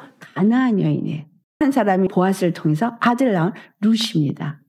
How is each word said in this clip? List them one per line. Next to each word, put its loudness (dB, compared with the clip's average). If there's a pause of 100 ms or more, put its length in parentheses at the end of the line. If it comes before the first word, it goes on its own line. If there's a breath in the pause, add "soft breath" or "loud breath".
(180 loud breath)
가나안 0
여인이에요. -2 (360)
한 2
사람이 2
보아스를 0
통해서 -2
아들 0
낳은 0 (280 loud breath)
룻입니다. -2